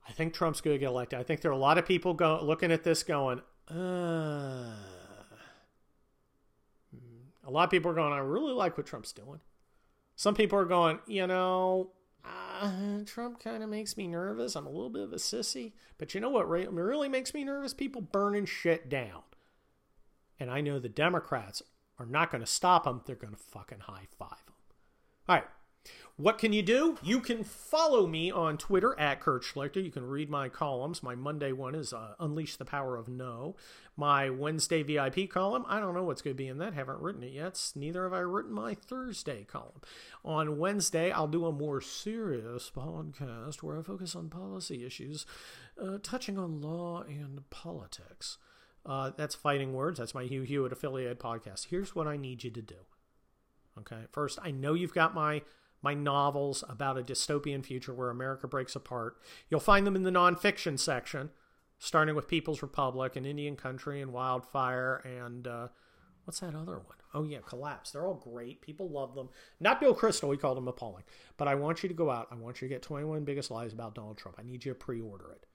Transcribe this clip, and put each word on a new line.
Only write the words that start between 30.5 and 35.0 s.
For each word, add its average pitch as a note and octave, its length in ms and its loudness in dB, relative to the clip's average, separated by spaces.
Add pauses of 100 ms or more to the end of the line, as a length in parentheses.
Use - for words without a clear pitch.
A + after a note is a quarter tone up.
My B2 120 -6
Monday C#3+ 380 -2
one C3 220 -4
is, C#3 180 -6
uh, A2 260 -10
Unleash D#3 380 -4
the C3 80 -10
Power C3 320 -2
of A2+ 120 -8
No. B2+ 460 -8 (420)
My C#3+ 320 6
Wednesday D3+ 540 2
V D3 160 2
I C3+ 120 4